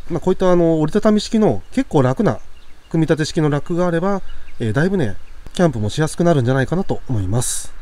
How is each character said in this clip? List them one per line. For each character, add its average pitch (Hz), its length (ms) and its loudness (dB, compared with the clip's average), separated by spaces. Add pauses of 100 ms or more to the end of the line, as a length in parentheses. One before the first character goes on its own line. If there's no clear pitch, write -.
(100)
ま 170 60 -2
あ、 - 40 -4
こ 185 120 2
う - 20 0
い - 0 -
っ - 40 -2
た、 185 120 4
あ 180 60 6
の、 165 240 4
折 156 100 0
り - 20 -4
た 208 80 2
た 214 120 4
み 208 80 2
式 - 180 -2
の 147 320 2
結 - 180 -2
構 143 140 4
楽 127 220 0
な 120 160 0 (500)
組 165 120 2
み 151 40 2
立 156 120 2
て 156 80 -2
式 - 140 -2
の 151 80 2
ラ 143 120 0
ッ - 0 -
ク 170 160 -4
が 180 100 2
あ 175 60 0
れ 170 80 0
ば、 196 220 -2 (360)
え 113 120 -2
ー、 - 20 0
だ 147 140 2
い 190 40 0
ぶ 202 60 0
ね、 127 200 0 (380)
キ 190 80 0
ャ 170 60 6
ン - 20 0
プ 120 80 -4
も 104 100 -2
し 143 120 -2
や 156 80 0
す - 80 -8
く 175 80 2
な 170 100 4
る 135 80 2
ん - 20 -2
じ 120 60 2
ゃ 131 40 2
な 135 80 2
い 120 40 -2
か 160 80 -2
な 185 80 0
と 127 260 -2
思 110 120 0
い 90 80 -2
ま 117 140 0
す。 - 400 -4